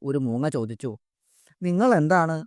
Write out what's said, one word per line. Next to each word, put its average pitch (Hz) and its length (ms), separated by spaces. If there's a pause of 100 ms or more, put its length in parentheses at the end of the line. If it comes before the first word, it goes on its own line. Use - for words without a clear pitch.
ഒരു 139 160
മൂങ്ങ 131 320
ചോദിച്ചു, 113 480 (640)
"നിങ്ങൾ 185 320
എന്താണ് 160 540